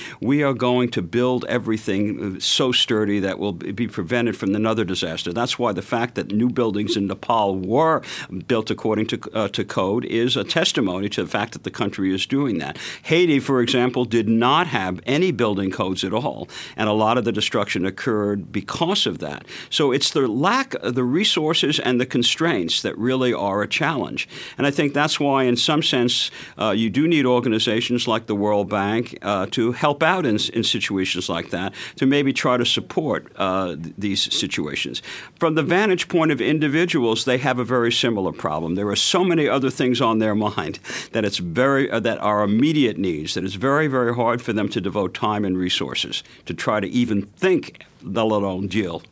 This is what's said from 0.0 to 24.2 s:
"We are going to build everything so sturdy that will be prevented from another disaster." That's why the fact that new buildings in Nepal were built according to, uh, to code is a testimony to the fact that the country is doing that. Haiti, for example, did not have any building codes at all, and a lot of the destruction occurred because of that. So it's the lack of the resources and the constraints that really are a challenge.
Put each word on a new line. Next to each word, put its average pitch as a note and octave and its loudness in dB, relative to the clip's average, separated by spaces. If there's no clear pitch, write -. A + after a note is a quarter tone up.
"We C#3+ 2
are C#3 2
going B2 2
to A#2 -2
build A#2+ 0
everything G#2 -2
so C3 2
sturdy G#2 2
that F#2+ -2
will G2+ -2
be G2 -4
prevented A2 -2
from G2+ 0
another A2 2
disaster." F2 -4
That's A#2 -2
why A#2+ 0
the F#2+ -4
fact A#2+ -2
that G2 -4
new A#2 2
buildings A2 0
in G2+ 0
Nepal G2+ 0
were B2+ 2
built A2+ 0
according G#2+ 0
to, A2 -4
uh, G#2+ 0
to - -4
code G2+ -2
is A#2 0
a A2+ 0
testimony G#2 0
to G2+ -2
the E2+ -6
fact G#2 -2
that - -14
the G2 -8
country G2 -2
is F#2+ -2
doing C3+ -2
that. C#2+ -6
Haiti, D#3+ 4
for C3 2
example, B2 2
did A2+ 2
not A#2 4
have A#2+ 0
any E3 2
building G2+ 0
codes F#2 -2
at F#2+ -4
all, G#2+ -4
and A2 0
a G#2 4
lot G#2+ 4
of A2+ 2
the A#2 0
destruction G#2 0
occurred G2+ -2
because E3 0
of F#2 -4
that. D2 -10
So C#3+ 2
it's C#3+ 2
the C#3 2
lack F#3 0
of A#2+ -4
the B2+ 0
resources D3+ 0
and B2 2
the B2+ 0
constraints A#2+ 0
that F#2+ -4
really B2+ 2
are G2 0
a G#2+ -2
challenge. C#3 -2